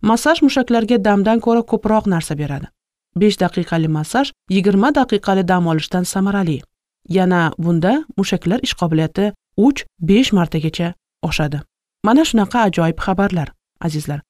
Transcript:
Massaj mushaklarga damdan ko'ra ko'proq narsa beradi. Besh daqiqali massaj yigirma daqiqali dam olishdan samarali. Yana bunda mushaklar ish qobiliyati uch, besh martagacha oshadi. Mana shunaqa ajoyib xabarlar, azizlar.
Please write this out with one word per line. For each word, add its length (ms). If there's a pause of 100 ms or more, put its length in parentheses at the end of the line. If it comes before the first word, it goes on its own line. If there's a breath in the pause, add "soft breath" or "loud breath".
Massaj 400
mushaklarga 600
damdan 360
ko'ra 300
ko'proq 360
narsa 320
beradi. 280 (500)
Besh 260
daqiqali 460
massaj 380 (240)
yigirma 440
daqiqali 540
dam 180
olishdan 380
samarali. 540 (500)
Yana 340 (160)
bunda 340 (240)
mushaklar 460
ish 180
qobiliyati 520 (240)
uch, 240 (280)
besh 240
martagacha 600 (280)
oshadi. 360 (460)
Mana 200
shunaqa 340 (100)
ajoyib 300
xabarlar, 500 (320)
azizlar. 500